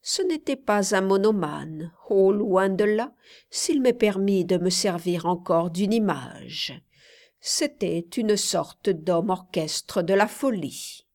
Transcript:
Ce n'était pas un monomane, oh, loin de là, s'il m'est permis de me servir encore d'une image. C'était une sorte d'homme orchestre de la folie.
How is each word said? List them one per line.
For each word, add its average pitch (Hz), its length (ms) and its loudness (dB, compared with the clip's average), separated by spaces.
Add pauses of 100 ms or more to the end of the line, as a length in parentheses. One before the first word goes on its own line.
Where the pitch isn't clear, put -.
Ce - 160 -4
n'était 311 360 -2
pas 208 380 0
un 190 60 4
monomane, 170 920 0 (160)
oh, 196 240 6
loin 196 340 2
de 196 160 0
là, 214 300 0 (360)
s'il 302 320 0
m'est 247 120 4
permis 196 500 2
de 180 140 2
me 175 120 2
servir 175 580 -2
encore 175 420 0
d'une 196 240 0
image. 151 800 -4 (680)
C'était 175 640 -2 (120)
une 214 180 2
sorte - 540 -2
d'homme 170 400 0
orchestre - 720 -4
de 175 120 2
la 208 140 6
folie. - 880 -6